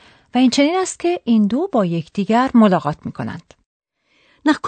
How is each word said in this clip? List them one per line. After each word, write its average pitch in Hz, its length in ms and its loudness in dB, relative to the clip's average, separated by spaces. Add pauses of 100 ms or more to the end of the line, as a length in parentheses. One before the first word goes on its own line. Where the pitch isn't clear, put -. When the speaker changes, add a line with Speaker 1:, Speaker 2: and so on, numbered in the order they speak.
(340)
Speaker 1:
و 247 40 0
این 254 120 4
چنین 294 260 2
است 370 240 -4
که 349 240 -2
این 220 220 2
دو 269 260 -2
با 220 120 0
یکدیگر 202 680 -2
ملاقات 185 500 2
می‌کنند. - 500 -12 (960)
Speaker 2:
Nach 294 200 0